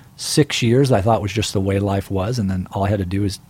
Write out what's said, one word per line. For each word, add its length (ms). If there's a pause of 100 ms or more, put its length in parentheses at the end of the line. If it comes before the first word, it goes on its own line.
(160)
six 460
years 280
that 80
I 40
thought 200
was 100
just 200
the 80
way 180
life 320
was, 280
and 120
then 220
all 120
I 40
had 120
to 40
do 200
is 260